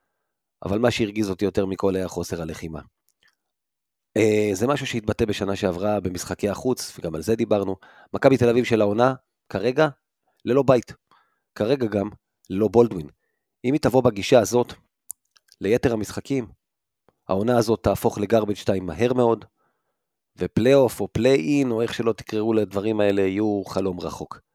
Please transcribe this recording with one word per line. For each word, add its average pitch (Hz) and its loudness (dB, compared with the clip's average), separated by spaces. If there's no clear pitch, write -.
אבל 98 -2
מה 120 2
שהרגיז 104 -2
אותי 95 -4
יותר 98 0
מכל 95 -2
היה 92 -4
חוסר 87 -8
הלחימה. 80 -10
אה, 107 2
זה 98 -2
משהו 139 -2
שהתבטא 113 -4
בשנה 98 -4
שעברה 98 -2
במשחקי 90 -6
החוץ, - -4
וגם 80 -8
על 78 -6
זה 110 0
דיברנו. 104 0
מכבי 135 4
תל 120 4
אביב 117 2
של 110 2
העונה, 113 4
כרגע, 127 0
ללא 131 2
בית. 127 2
כרגע 120 0
גם, 101 -2
ללא 101 0
בולדווין. 107 2
אם 131 0
היא 156 0
תבוא 127 4
בגישה 117 2
הזאת, 117 0
ליתר 117 2
המשחקים, 110 -6
העונה 110 0
הזאת 113 2
תהפוך - 0
לגרבג' 104 0
טיים 98 -2
מהר 95 -2
מאוד, 117 2
ופלייאוף 117 2
או 101 -4
פליי-אין, 139 2
או 113 -2
איך 117 -2
שלא 113 -2
תקראו 110 -4
לדברים 104 0
האלה, 101 2
יהיו 101 0
חלום 95 -4
רחוק. 80 -10